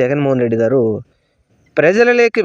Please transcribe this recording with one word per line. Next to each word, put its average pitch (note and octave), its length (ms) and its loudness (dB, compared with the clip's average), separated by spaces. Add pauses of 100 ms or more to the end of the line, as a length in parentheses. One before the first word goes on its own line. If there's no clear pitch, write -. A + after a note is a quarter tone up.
జగన్మోహన్ C3+ 440 0
రెడ్డి A2+ 180 -2
గారు A#2 200 0 (960)
ప్రజలలోకి A#3 640 0